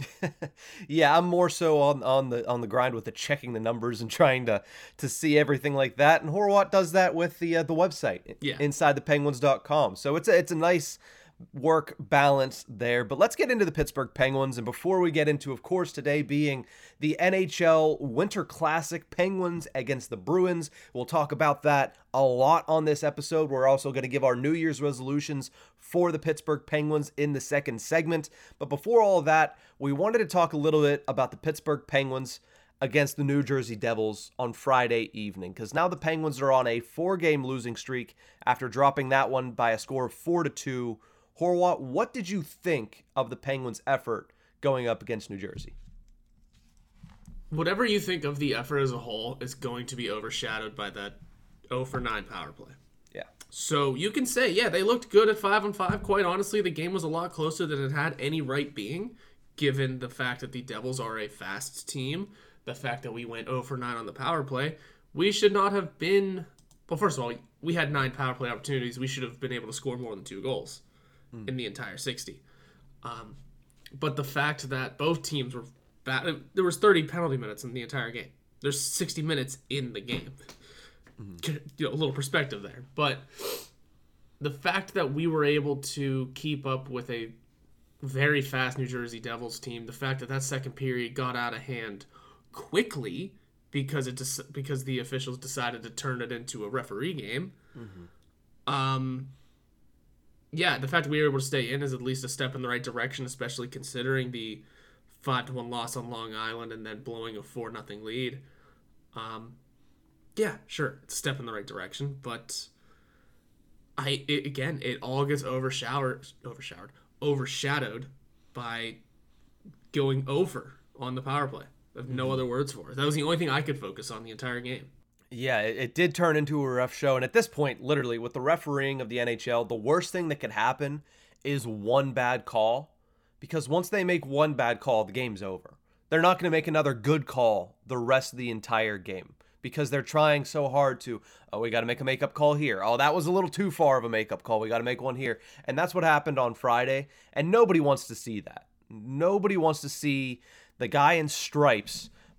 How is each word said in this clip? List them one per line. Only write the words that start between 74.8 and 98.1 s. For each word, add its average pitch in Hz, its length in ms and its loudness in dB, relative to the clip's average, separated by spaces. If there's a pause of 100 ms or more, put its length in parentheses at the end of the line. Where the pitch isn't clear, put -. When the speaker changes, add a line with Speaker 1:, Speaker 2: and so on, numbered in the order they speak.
Speaker 1:
both 160 260 0
teams 131 300 -4
were 120 120 -12 (400)
ba-, 131 380 -4 (120)
there 190 80 2
was 175 140 2
thirty 185 260 6
penalty 151 340 -2
minutes 107 280 -8
in 120 100 -10
the 123 80 -6
entire 117 300 -6
game. 117 160 -10 (320)
There's 139 200 -2
sixty - 400 -4
minutes 143 380 -2 (100)
in 127 260 -6
the 104 60 -8
game. 117 300 -8 (920)
Speaker 2:
Mm-hmm. 98 140 -16 (100)
Speaker 1:
C-, 151 140 -4 (180)
you 151 100 -2
know, - 60 -4
a 135 40 -4
little 147 160 0
perspective 135 500 -4
there. 123 220 -16 (100)
But 147 240 0 (1200)
the 143 120 -4
fact 190 420 -4
that 156 180 0
we 156 140 -2
were 156 180 2
able 147 340 2
to 135 580 -4
keep 139 300 -6
up 131 220 -4
with 123 220 -8
a 117 220 -8 (680)
very 139 400 2
fast 131 380 -2
New 127 80 -2
Jersey 120 320 -8
Devils 117 400 -10
team, 117 280 -12
the 117 60 -14
fact 131 280 -4
that 123 80 -10
that 135 160 -4
second 135 320 -6
period 123 400 -4
got 127 180 -4
out 120 180 -4
of 113 100 -10
hand 113 440 -10 (460)
quickly 156 800 -4 (380)
because 139 340 -2
it 127 80 -6
des-, - 380 -8
because 135 320 -6
the 127 160 -4
officials 127 360 -6
decided 123 460 -6
to 113 80 -12
turn 127 320 -4
it 120 80 -6
into 120 340 -8
a 101 40 -6
referee 127 460 -6
game. 135 400 -8 (220)
Speaker 2:
Mm-hmm. - 960 -14